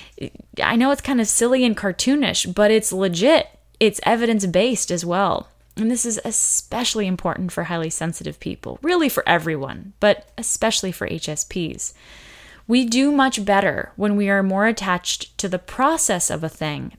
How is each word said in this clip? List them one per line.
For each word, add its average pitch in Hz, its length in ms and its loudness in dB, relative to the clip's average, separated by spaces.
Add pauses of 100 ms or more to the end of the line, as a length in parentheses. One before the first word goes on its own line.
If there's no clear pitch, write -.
(600)
I - 140 0
know 254 160 2
it's 277 100 -2
kind 269 180 -2
of 208 80 0
silly 247 380 2
and 220 100 2
cartoonish, 202 800 0
but 208 160 4
it's 220 220 2
legit. 190 560 2 (320)
It's 214 240 2
evidence-based 220 880 2
as 175 120 -2
well. 175 440 0 (280)
And 220 140 0
this 240 160 0
is 220 180 -4
especially 220 840 -2
important 180 440 -2
for 170 120 -4
highly 165 260 -4
sensitive 160 500 -6
people, - 440 -10
really 330 260 2
for - 180 -2
everyone, 160 720 -2
but 208 380 2
especially 220 540 -2
for - 160 -6
H - 200 -8
S 151 160 -4
Ps. - 520 -8 (720)
We 247 180 4
do 262 260 2
much 262 320 2
better 196 520 2
when 208 200 0
we 202 140 2
are 196 140 4
more 190 240 2
attached - 720 -2
to 196 100 -4
the 180 80 -2
process 262 720 0
of 156 140 -6
a 160 60 -2
thing 147 500 -8